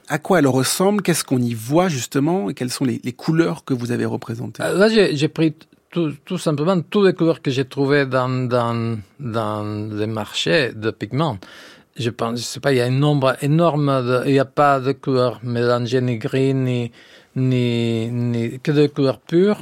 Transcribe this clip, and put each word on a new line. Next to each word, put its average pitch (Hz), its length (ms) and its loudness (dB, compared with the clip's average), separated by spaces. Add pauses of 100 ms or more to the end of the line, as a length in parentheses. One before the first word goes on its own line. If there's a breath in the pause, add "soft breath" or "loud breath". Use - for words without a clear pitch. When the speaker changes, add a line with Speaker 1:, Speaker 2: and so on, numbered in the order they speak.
Speaker 1:
à 147 100 -2
quoi 190 180 2
elle 143 100 4
ressemble ? 185 540 2
Qu'est-ce 170 220 0
qu'on 127 180 0
y 120 140 -2
voit 139 320 0
justement ? 160 640 -2
Et 151 40 -6
quelles 127 180 -6
sont - 140 -4
les, 117 180 0
les 123 100 -6
couleurs 165 500 -2
que 139 100 -4
vous 120 180 -4
avez 117 140 -2
représentées ? 117 560 -8
Speaker 2:
Euh, 160 160 -2
là, 202 120 6
j'ai, 196 260 4
j'ai 151 140 0
pris 160 260 0 (360)
tout, 160 220 -2 (120)
tout 185 120 -6
simplement, 160 440 0
toutes 202 240 2
les 185 80 6
couleurs 165 280 0
que 143 100 -2
j'ai 131 140 0
trouvées 139 400 2
dans, 127 420 0
dans, 117 500 0 (220)
dans 107 720 -4
les 104 160 -4
marchés 113 680 -2
de 107 160 -4
pigments. 127 460 -4 (600 loud breath)
Je 117 140 -2
pense, 117 280 -6
je 113 60 -8
sais - 140 -10
pas, 143 120 0
il 131 60 2
y 120 40 0
a 120 40 0
un 123 60 0
nombre 135 500 2
énorme 147 460 2 (180)
de, 123 220 0
il 139 60 2
y 135 60 4
a 131 60 2
pas 143 340 2
de 131 140 -2
couleurs 127 500 0
mélangées, 120 580 0
ni 123 160 -2
gris, 135 360 0
ni, 123 380 -2 (440 loud breath)
ni, 120 720 0
ni, 120 500 -2
que 156 120 -4
de 147 160 4
couleurs 135 320 -2
pures, 190 420 0